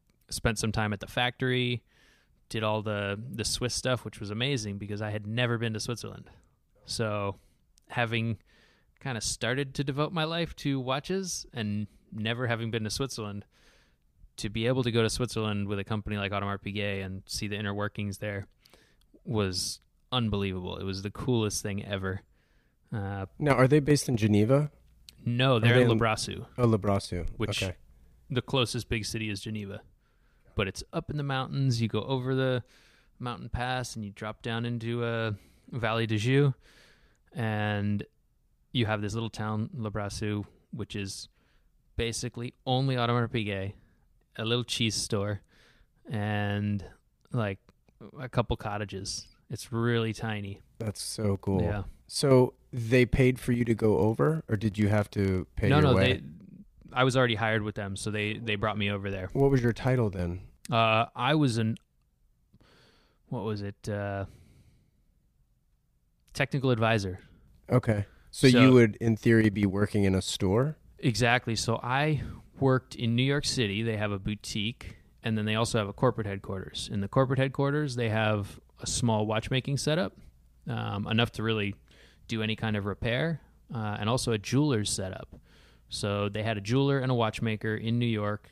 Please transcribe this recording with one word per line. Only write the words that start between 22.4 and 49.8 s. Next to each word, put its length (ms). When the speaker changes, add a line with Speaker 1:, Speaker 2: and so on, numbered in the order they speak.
Speaker 1:
Uh, 340
Speaker 2:
Now, 140
are 140
they 120
based 300
in 80
Geneva? 540
Speaker 1:
No, 300
Speaker 2:
Are 60
Speaker 1:
they're 140
Speaker 2:
they 80
Speaker 1:
in 80
Speaker 2:
in 60
Speaker 1:
Le 60
Brassus, 420
Speaker 2:
Oh, 100
Le 100
Brassus. 500
Speaker 1:
which 260
Speaker 2:
Okay. 120
Speaker 1:
the 120
closest 480
big 160
city 240
is 120
Geneva. 400
But 120
it's 160
up 160
in 80
the 60
mountains. 580
You 60
go 160
over 320
the 280
mountain 300
pass 460
and 100
you 60
drop 300
down 240
into 400
a 300
Valley 360
de 100
Joux, 360
and 720
you 140
have 160
this 120
little 160
town, 440
Le 180
Brassus, 540
which 240
is 340
basically 580
only 300
Audemars 340
Piguet, 440
a 100
little 180
cheese 320
store, 460
and, 760
like, 280
a 100
couple 280
cottages. 720
It's 220
really 420